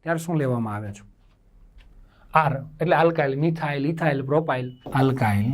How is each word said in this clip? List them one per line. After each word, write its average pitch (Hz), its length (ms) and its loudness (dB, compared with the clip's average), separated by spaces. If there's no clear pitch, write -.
ત્યારે 165 200 -2
શું 170 180 -2
લેવામાં 117 320 -2
આવે 107 220 -8
છે? - 60 -20
આર 156 200 2
એટલે 165 200 4
આલ્કાઇલ, 165 320 2
મિથાઇલ, 156 480 -2
ઇથાઇલ, 160 280 0
પ્રોપાઇલ, 143 360 0
આલ્કાઇલ. 123 600 2